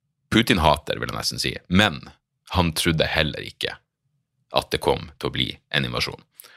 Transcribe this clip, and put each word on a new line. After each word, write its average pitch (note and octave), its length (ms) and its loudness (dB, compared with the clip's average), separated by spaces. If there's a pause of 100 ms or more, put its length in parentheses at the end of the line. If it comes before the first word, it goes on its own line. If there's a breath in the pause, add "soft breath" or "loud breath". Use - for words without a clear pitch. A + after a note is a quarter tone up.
(320)
Putin-hater, F2 640 4
vil A#1+ 160 -6
jeg A#1 60 -6
nesten - 260 -4
si. - 80 -4 (160)
Men F2+ 320 4 (560)
han E2+ 160 2
trodde D#2+ 320 2
heller D2 400 -2
ikke - 320 -8 (800)
at C2 160 -2
det - 80 -2
kom - 300 -2 (100)
til C2 80 -4
å C2 40 -10
bli B1+ 140 -2 (300)
en C#2 80 0
invasjon. - 380 -6 (340 soft breath)